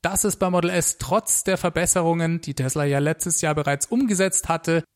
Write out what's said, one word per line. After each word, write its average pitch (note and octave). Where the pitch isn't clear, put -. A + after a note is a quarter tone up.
dass F#3
es G3+
bei F#3
Model F3+
S F3+
trotz -
der F#3
Verbesserungen, E3
die C#3+
Tesla C#3
ja C#3+
letztes D#3
Jahr D3+
bereits C#3+
umgesetzt G#3
hatte, E3